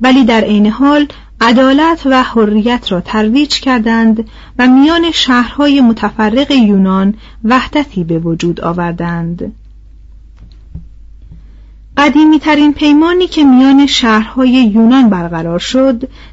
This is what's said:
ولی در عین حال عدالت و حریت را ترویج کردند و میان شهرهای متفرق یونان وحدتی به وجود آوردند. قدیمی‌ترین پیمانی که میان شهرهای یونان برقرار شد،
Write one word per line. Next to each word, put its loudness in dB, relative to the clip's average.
ولی 4
در 2
عین 0
حال 0
عدالت 2
و 0
حریت -2
را -4
ترویج -2
کردند -2
و 2
میان 2
شهرهای -2
متفرق -2
یونان 0
وحدتی -2
به -4
وجود -4
آوردند. -8
قدیمی‌ترین 2
پیمانی 0
که -2
میان 4
شهرهای -2
یونان 4
برقرار -4
شد، -2